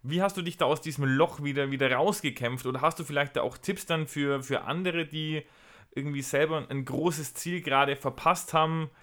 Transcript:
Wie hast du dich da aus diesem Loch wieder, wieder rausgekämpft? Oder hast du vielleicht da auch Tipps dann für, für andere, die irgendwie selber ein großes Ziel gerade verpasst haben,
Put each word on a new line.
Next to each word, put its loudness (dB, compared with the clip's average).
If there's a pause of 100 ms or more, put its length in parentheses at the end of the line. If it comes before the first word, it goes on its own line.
Wie -2
hast 2
du -4
dich -6
da 4
aus 2
diesem -2
Loch 4
wieder, 0
wieder 2
rausgekämpft? 0
Oder -2
hast 2
du -6
vielleicht -2
da 0
auch -2
Tipps -6
dann 0
für, 0
für -2
andere, -2
die -4 (520)
irgendwie -4
selber 2
ein -4
großes -2
Ziel -4
gerade 4
verpasst 0
haben, 2 (120)